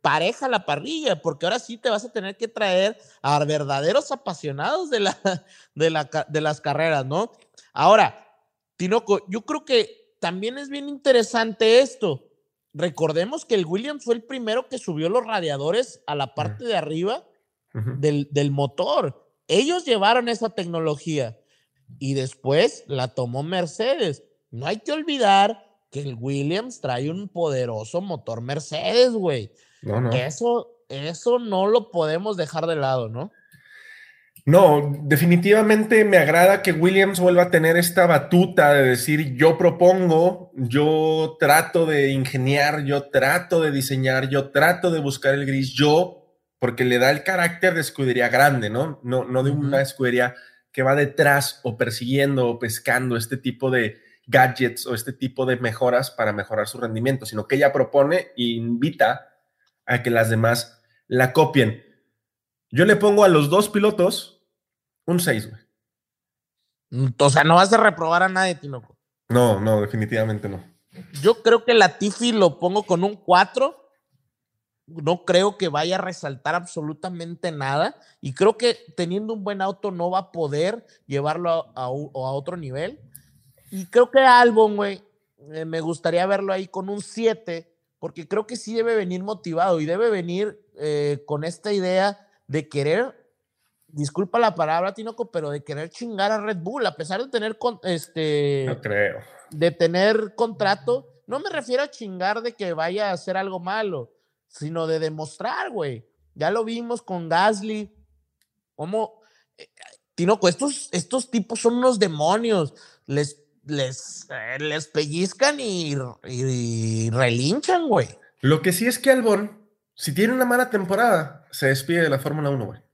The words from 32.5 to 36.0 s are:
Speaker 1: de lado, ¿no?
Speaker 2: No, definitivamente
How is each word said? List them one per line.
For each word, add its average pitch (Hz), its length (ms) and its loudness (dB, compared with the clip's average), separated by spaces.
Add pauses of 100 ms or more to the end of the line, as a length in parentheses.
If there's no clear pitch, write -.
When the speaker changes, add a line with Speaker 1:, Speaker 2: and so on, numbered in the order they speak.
Speaker 1:
de 165 100 -2
lado, 131 320 -2
¿no? 127 220 -10 (1160)
Speaker 2:
No, 147 560 6
definitivamente 208 1040 4